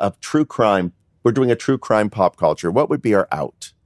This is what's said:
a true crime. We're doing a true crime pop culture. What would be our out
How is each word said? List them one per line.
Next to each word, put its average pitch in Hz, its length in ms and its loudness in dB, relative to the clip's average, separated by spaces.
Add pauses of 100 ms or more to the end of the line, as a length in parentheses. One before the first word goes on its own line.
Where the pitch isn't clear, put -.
a 98 200 -2
true 151 260 0
crime. 98 460 0 (320)
We're 120 80 4
doing 123 180 0
a 117 60 2
true 135 200 -2
crime 107 320 0
pop 95 280 0
culture. 82 340 0
What 131 180 0
would 143 140 -4
be 113 120 0
our 95 160 2
out - 420 -8 (140)